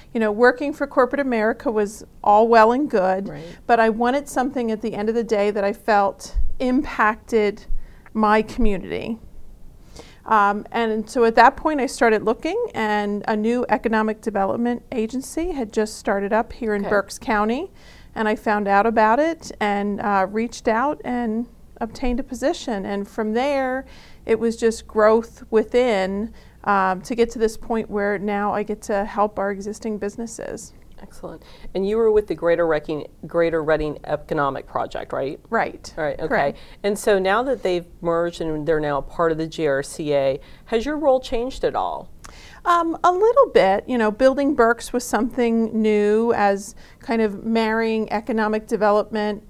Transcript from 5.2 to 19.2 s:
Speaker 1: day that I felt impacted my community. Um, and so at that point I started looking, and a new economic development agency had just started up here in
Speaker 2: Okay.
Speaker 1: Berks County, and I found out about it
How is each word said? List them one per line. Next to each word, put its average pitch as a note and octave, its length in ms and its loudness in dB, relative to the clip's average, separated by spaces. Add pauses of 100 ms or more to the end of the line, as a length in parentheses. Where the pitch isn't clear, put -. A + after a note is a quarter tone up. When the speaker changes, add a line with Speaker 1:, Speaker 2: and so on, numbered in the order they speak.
Speaker 1:
day G#3 260 0
that G3+ 140 -2
I G3+ 80 0
felt - 640 0 (200)
impacted A3+ 1080 0 (480)
my G#3+ 260 4
community. G#3+ 800 -2 (1080)
Um, G#3 480 2
and A3 380 -2
so A#3+ 140 2
at A3+ 100 4
that A#3+ 240 8
point D4+ 240 -2
I A#3 40 -2
started A3 360 2
looking, D#4 360 -2 (160)
and G#3 540 -2
a A3 80 0
new A#3 320 0
economic A3 540 0
development A3+ 680 -2
agency C4 640 -4
had B3+ 180 -6
just G#3+ 280 -4
started G3+ 340 -2
up A3+ 220 -2
here A3 200 -4
in G3+ 60 -2
Speaker 2:
Okay. G3+ 100 -4
Speaker 1:
Berks G3+ 280 -2
County, A3+ 520 -2 (440)
and A3+ 120 -2
I G#3+ 100 0
found G#3 320 -2
out G3+ 180 4
about A3 320 4
it D#4+ 420 -2